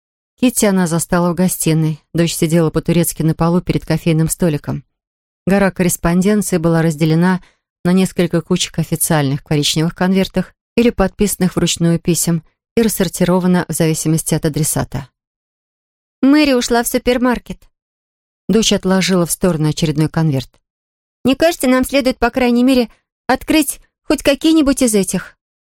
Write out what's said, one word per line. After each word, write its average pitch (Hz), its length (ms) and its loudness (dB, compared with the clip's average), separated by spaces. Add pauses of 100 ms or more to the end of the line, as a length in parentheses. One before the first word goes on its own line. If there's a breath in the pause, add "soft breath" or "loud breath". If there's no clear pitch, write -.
(380)
Китти 247 280 0
она 190 200 2
застала 175 460 0
в 165 40 -6
гостиной. 160 680 0 (120)
Дочь 165 200 0
сидела 160 360 0
по-турецки 147 540 -2
на 156 100 0
полу 170 280 0
перед 151 240 -4
кофейным 160 420 0
столиком. 147 560 -4 (640)
Гора 196 240 2
корреспонденции 185 840 0
была 165 240 2
разделена 165 600 2 (440 soft breath)
на 175 80 2
несколько 180 480 0
кучек - 380 -4
официальных 151 640 -2
в - 40 -20
коричневых 156 500 -2
конвертах 185 580 -2 (220)
или 240 140 2
подписанных 190 640 -2
вручную 170 440 0
писем 170 440 -2 (320)
и 233 60 2
рассортирована 180 880 0
в 165 40 -8
зависимости 160 640 -2
от 151 80 -2
адресата. 151 640 -4 (1120)
"Мэри 285 300 4
ушла 240 320 0
в 233 40 -8
супермаркет". 247 840 -2 (800)
Дочь 214 240 2
отложила 185 520 0
в 156 60 -6
сторону 160 380 0
очередной 151 400 -2
конверт. 151 400 -2 (720)
"Мне 262 140 0
кажется, 330 300 0
нам 254 180 2
следует, 262 340 -2
по 233 100 0
крайней 240 340 0
мере, 247 260 2 (380 soft breath)
открыть 285 520 0 (240)
хоть 294 180 -2
какие-нибудь 285 600 2
из 226 140 2
этих". 190 420 -4 (400)